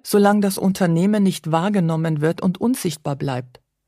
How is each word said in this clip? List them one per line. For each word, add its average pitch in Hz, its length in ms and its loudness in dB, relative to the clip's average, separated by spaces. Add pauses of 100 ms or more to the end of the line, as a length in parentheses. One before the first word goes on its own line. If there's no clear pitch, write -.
solange 208 360 4
das 196 180 -2
Unternehmen 190 640 2
nicht 180 260 -2
wahrgenommen 165 720 0
wird 160 200 -2
und 185 200 -2
unsichtbar 170 560 -4
bleibt. 131 440 -8 (280)